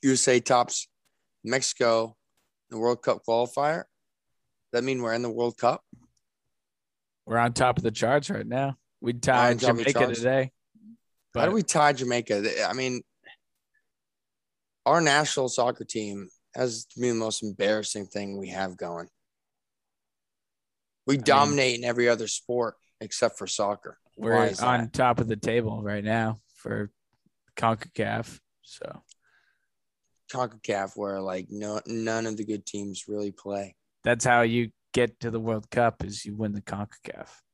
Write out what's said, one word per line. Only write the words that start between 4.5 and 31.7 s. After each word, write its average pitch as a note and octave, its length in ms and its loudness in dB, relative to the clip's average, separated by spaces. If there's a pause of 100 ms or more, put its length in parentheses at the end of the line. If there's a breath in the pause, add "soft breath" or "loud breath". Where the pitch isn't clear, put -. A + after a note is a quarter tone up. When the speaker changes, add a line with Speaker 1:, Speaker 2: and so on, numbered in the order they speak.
Speaker 1:
that A#2+ 120 0
mean C3 180 -2
we're A2+ 100 -2
in A#2+ 100 -2
the A#2+ 80 -4
World A#2 280 -2
Cup? B2 260 2 (1400)
Speaker 2:
We're A2+ 120 -2
on A#2 140 4
top B2 240 2
of - 80 -2
the A2+ 60 2
charts C3 400 0
right G#2+ 160 -6
now. C3 300 -4 (260)
We A#2+ 100 -2
Speaker 1:
We're A#2+ 40 -2
on A#2+ 40 -10
Speaker 2:
tied B2 400 4
Speaker 1:
top B2 120 4
of A#2 40 2
the A#2 80 -2
Speaker 2:
Jamaica C#3 160 2
Speaker 1:
charts. B2 180 2
Speaker 2:
today. C3 340 2 (840)
Speaker 1:
How A#2 80 0
do D3+ 60 4
Speaker 2:
But F#3+ 40 2
Speaker 1:
we G#3+ 100 0
tie D3 300 4
Jamaica? A#2+ 480 0
They, G#2+ 240 -2
I F2+ 80 0
mean, B2+ 300 -4 (1800 loud breath)
our D#3 160 4
national C#3+ 480 2
soccer A#2+ 340 -2
team G2+ 440 -8 (260)
has A#2+ 320 -4
to - 140 -14
be B2 100 0
the A#2 40 0
most A2 280 -4
embarrassing G#2 640 -2
thing G2 320 -8
we F#2+ 100 -10
have F#2 300 -6
going. F2 300 -8 (2000)
We C#3 80 4
Speaker 2:
I C#3+ 40 0
mean, A#2 60 -4
Speaker 1:
dominate C#3 540 6
in B2 60 -8
every A#2+ 240 2
other A#2 180 2
sport A#2+ 480 -4 (260)
except A2 380 -2
for G2 80 -10
soccer. G2+ 520 -4 (180)
Speaker 2:
we're A#2 200 0
Speaker 1:
Why A#2 100 6
is G2+ 140 -2
Speaker 2:
on B2 200 2
Speaker 1:
that? A#2 120 -4
Speaker 2:
top B2 280 2
of A#2 80 0
the A2 80 -2
table A2 460 -2
right G#2 220 -4
now A2 340 0 (180)
for G#2+ 340 -6 (680)
concacaf. A2+ 840 -2 (240)
So - 400 -16 (1300)
Speaker 1:
concacaf, A2 640 -4
where, G2 240 -4
like, F#2 300 -6
no, G#2 360 -6